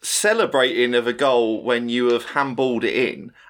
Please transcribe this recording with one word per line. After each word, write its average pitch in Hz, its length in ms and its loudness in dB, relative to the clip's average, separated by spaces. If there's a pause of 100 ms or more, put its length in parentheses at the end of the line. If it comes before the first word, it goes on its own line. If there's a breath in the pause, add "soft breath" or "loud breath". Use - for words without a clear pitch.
celebrating 135 920 2
of 117 120 0
a 123 60 0
goal 120 500 0
when 120 260 -2
you 120 240 2
have 120 140 -2
handballed 131 580 -2
it - 100 -2
in, - 380 -4 (180 soft breath)